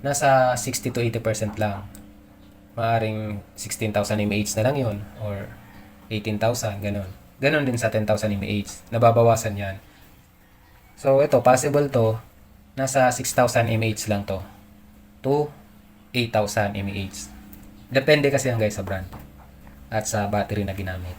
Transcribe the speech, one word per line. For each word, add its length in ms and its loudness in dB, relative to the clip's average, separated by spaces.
nasa 560 4
sixty 320 -4
to 80 -4
eighty 240 0
percent 360 -2
lang. 280 -2
Maaring 680 -2
sixteen 400 -6
thousand 280 0
M 120 0
A 40 0
H 200 -2
na 120 0
lang 80 0
yun 200 -2
or 280 -8
eighteen 280 -2
thousand, 400 -2
ganun. 280 -4
Ganun 280 2
din 120 0
sa 120 0
ten 160 0
thousand 320 0
M 40 -4
A 80 -6
H, 400 -6
nababawasan 640 4
yan. 240 -6
So, 240 4
ito, 240 4
possible 480 4
to, 240 2
nasa 400 2
six 240 -4
thousand 320 4
M 160 2
A 80 0
H 160 -6
lang 160 -2
to 160 -6
to 300 0
eight 160 -2
thousand 400 0
M 160 -6
A 40 -8
H. 240 -14
Depende 400 4
kasi 160 0
yan, 80 0
guys, 160 0
sa 80 -8
brand 240 -6
at 160 -2
sa 160 -2
battery 400 -2
na 80 -6
ginamit. 460 -8